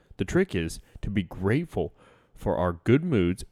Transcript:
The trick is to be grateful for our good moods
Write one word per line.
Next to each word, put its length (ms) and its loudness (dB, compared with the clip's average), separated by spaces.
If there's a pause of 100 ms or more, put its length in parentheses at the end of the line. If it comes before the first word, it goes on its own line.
(160)
The 80 -2
trick 300 0
is 260 -2 (200)
to 100 -6
be 120 0
grateful 720 -2 (400)
for 220 -2
our 160 2
good 320 2
moods 460 2